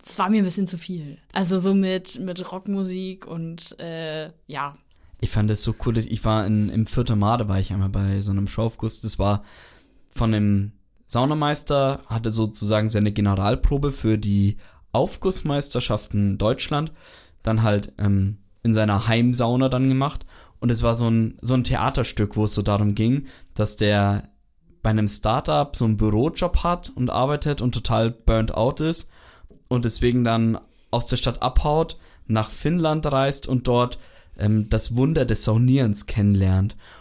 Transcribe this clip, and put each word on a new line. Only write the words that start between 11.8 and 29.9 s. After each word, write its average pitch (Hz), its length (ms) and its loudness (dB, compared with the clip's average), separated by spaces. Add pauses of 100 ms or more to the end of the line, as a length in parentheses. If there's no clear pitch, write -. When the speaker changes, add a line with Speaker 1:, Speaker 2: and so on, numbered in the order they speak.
Speaker 2:
hatte 117 240 -2
sozusagen 107 560 0
seine 107 240 2
Generalprobe 107 800 0
für 110 260 0
die 101 400 2 (360)
Aufgussmeisterschaften 123 1400 -2
Deutschland, 143 560 -2 (500)
dann 113 200 0
halt, 104 340 0
ähm, 101 400 0 (260)
in 117 100 2
seiner 107 340 2
Heimsauna 120 600 2
dann 131 220 0
gemacht. 135 360 -2 (340)
Und 120 100 0
es 113 140 0
war 117 120 2
so 117 140 2
ein, 113 320 0
so 123 140 0
ein 123 80 2
Theaterstück, 113 720 -2
wo 107 80 0
es 104 100 0
so 104 80 0
darum 104 320 0
ging, 117 320 0 (300)
dass 104 220 0
der 101 520 0 (540)
bei 110 80 0
einem 107 160 2
Startup 143 680 0
so 123 100 0
einen 110 120 2
Bürojob 117 640 2
hat 175 300 -4
und 127 160 -2
arbeitet 143 520 -2
und 120 120 0
total 113 380 0
burnt 113 420 0
out 127 260 -2
ist 160 300 -2 (600)
und 120 160 0
deswegen 120 380 2